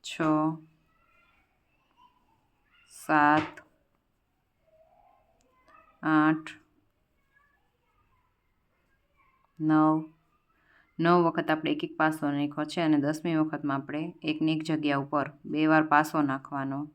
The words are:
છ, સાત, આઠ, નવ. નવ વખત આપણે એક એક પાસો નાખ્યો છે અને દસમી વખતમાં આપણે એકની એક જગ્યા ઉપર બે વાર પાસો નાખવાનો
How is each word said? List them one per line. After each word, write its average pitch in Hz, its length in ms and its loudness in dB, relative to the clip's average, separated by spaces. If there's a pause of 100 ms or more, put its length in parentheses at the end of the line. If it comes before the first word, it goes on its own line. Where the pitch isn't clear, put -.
છ, - 180 -8 (2750)
સાત, 151 760 2 (2500)
આઠ, 156 480 2 (3000)
નવ. 156 440 2 (920)
નવ 170 260 4
વખત 165 260 -2
આપણે 156 200 -2
એક 147 140 -4
એક 151 120 -12
પાસો 156 340 -2
નાખ્યો 143 340 -4
છે 151 180 -6
અને 156 160 4
દસમી 156 380 -2
વખતમાં 147 440 -2
આપણે 151 420 -10
એકની 156 340 0
એક 156 60 -4
જગ્યા 151 360 -2
ઉપર 139 280 -4 (180)
બે 156 220 0
વાર 156 220 4
પાસો 151 340 2
નાખવાનો 139 720 -6